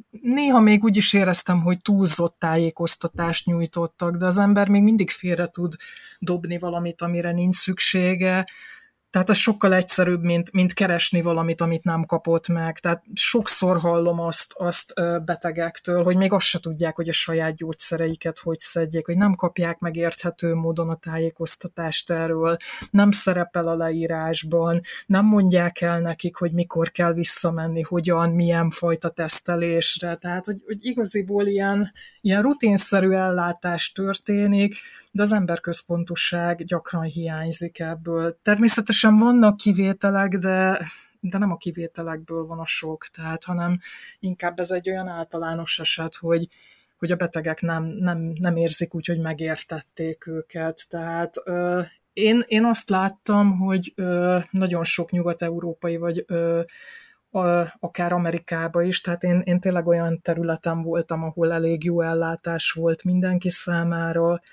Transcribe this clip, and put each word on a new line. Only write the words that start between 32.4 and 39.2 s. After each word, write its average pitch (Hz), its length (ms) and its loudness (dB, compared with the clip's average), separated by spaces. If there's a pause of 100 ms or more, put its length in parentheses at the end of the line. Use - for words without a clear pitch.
rutinszerű 202 720 4
ellátás 180 800 -2
történik, 202 840 0 (400)
de 202 60 0
az 208 120 2
emberközpontúság 170 1300 -2
gyakran 170 400 -4
hiányzik 165 760 -6
ebből. 165 600 -4
Természetesen 214 760 4
vannak 226 400 6